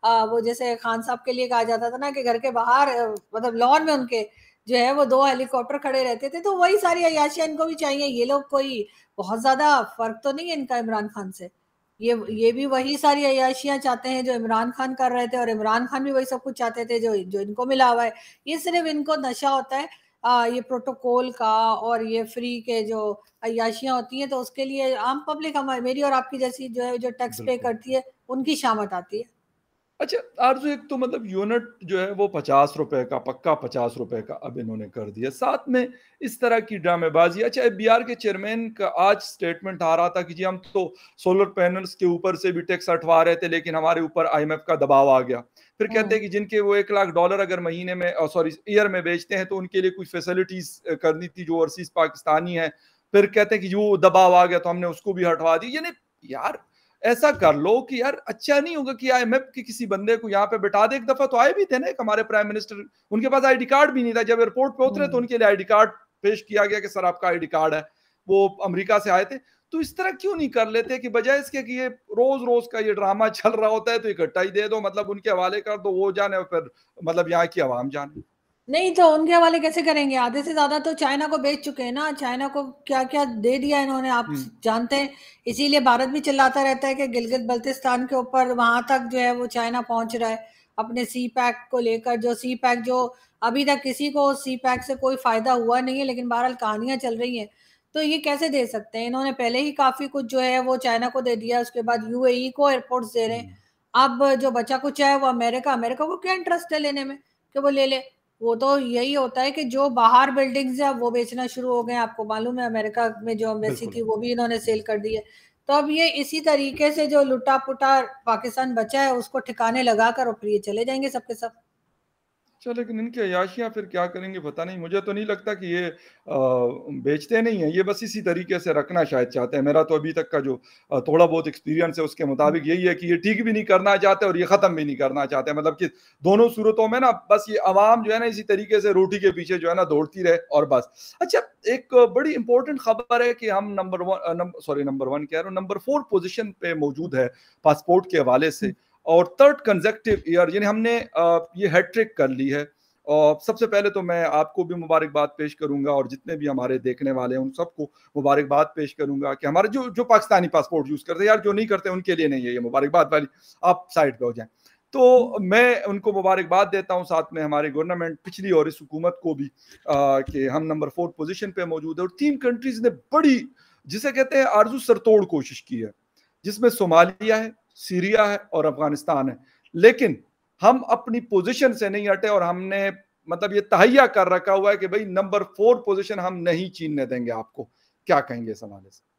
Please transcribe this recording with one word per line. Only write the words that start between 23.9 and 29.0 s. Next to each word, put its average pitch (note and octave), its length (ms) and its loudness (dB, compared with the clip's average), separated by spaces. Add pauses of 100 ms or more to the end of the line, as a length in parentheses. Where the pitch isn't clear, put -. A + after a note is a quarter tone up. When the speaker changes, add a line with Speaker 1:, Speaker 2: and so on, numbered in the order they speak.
Speaker 1:
होती B3 240 -8
हैं, C#4 80 -6
तो C4+ 80 -4
उसके B3+ 280 -6
लिए C4+ 300 -2
आम B3+ 340 -4
पब्लिक, D4+ 280 -6
हमारी, C4 240 -4
मेरी C4 220 -4
और C#4 100 0
आपकी C4 260 -2
जैसी B3+ 300 -6
जो A#3+ 140 -8
है, B3 160 -4
जो B3 120 -6
टैक्स B3 300 -8
पे A3+ 60 -8
Speaker 2:
बिल्कुल। A#3+ 260 -2
Speaker 1:
करती A#3 220 -8
है, C4 100 -2 (240)
उनकी C4+ 280 -2
शामत G#3+ 360 -2
आती F3+ 260 -8